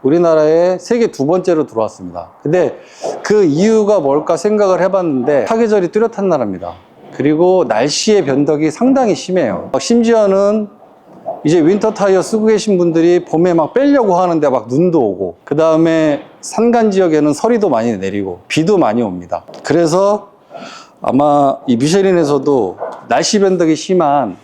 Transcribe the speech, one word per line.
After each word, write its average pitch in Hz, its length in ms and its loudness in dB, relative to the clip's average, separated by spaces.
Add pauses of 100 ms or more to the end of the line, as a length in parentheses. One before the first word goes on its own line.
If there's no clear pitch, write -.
우리나라에 165 760 2
세계 233 320 0
두 135 140 -4
번째로 170 400 0
들어왔습니다. 92 640 -8 (120)
근데 151 380 -2 (440)
그 208 200 2
이유가 208 560 2
뭘까 151 380 0
생각을 202 440 0
해봤는데, 151 640 0
사계절이 214 420 0
뚜렷한 214 400 -2
나라입니다. 95 440 -4 (400)
그리고 160 540 2
날씨의 143 580 0
변덕이 147 440 0
상당히 247 460 0
심해요. 160 580 -4
어, - 60 -2
심지어는 214 920 2 (760)
이제 165 160 2
윈터 202 340 2
타이어 196 280 0
쓰고 214 240 -2
계신 214 320 2
분들이 175 480 2
봄에 170 280 0
막 160 200 0
빼려고 262 420 2
하는데 170 340 0
막 120 180 -2
눈도 165 320 0
오고, 95 440 -4
그 - 120 -4
다음에 160 680 2 (180)
산간 233 500 0
지역에는 156 420 2
서리도 214 360 0
많이 113 280 -2
내리고 95 500 -6
비도 170 300 0
많이 120 240 0
옵니다. 90 420 -8 (200)
그래서 180 680 0 (680)
아마 143 580 0 (100)
이 117 100 2
미쉐린에서도 143 1000 0 (300)
날씨 165 320 0
변덕이 175 360 2
심한 143 680 -2